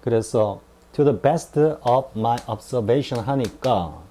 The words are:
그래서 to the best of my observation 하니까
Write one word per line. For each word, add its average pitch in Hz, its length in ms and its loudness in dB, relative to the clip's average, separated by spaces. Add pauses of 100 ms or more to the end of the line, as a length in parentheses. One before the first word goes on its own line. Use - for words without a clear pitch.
그래서 110 580 0 (320)
to 147 140 2
the 127 120 2
best 156 400 0
of 135 560 2
my 117 220 0 (100)
observation 117 800 -2
하니까 113 680 -2 (160)